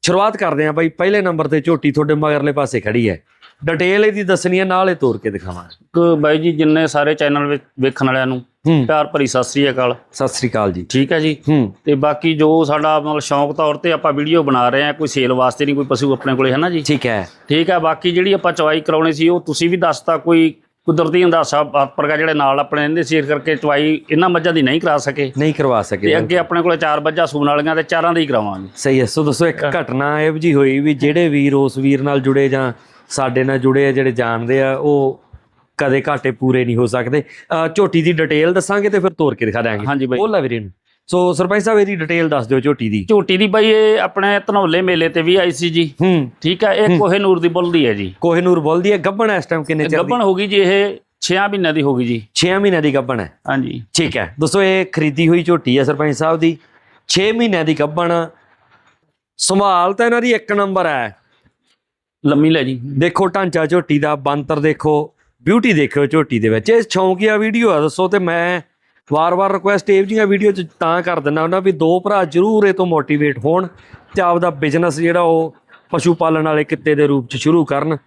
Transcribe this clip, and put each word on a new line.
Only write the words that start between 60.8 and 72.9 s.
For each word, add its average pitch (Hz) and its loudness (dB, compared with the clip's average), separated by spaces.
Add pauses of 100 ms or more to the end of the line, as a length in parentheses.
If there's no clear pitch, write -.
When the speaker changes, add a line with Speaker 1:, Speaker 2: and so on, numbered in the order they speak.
Speaker 1:
ਹੈ। 123 -4 (1120)
Speaker 2:
ਲੰਮੀ 147 4
ਲੈ 160 2
ਜੀ। 127 -6
Speaker 1:
ਦੇਖੋ 143 -2
ਢਾਂਚਾ 175 -2
ਝੋਟੀ 156 0
ਦਾ, 151 0
ਬੰਤਰ 143 -2
ਦੇਖੋ, 151 -2 (300)
ਬਿਊਟੀ 220 2
ਦੇਖਿਓ 143 0
ਝੋਟੀ 139 0
ਦੇ 110 2
ਵਿੱਚ। 110 0
ਇਹ 233 4
ਸ਼ੌਂਕੀਆ 190 0
ਵੀਡੀਓ 220 0
ਆ 151 2
ਦੱਸੋ, 156 -2
ਤੇ 196 0
ਮੈਂ 170 -2 (500)
ਵਾਰ-ਵਾਰ 175 0
ਰਿਕੁਐਸਟ 196 -2
ਇਹ 196 4
ਜਿਹੀਆਂ 214 0
ਵੀਡੀਓ 202 2
'ਚ 185 -4 (120)
ਤਾਂ 170 0
ਕਰ 170 -2
ਦਿੰਦਾ 147 -2
ਹੁੰਦਾ 175 0
ਵੀ 190 0
ਦੋ 165 0
ਭਰਾ 196 0
ਜ਼ਰੂਰ 202 2
ਇਹ 190 2
ਤੋਂ 185 0
ਮੋਟੀਵੇਟ 147 0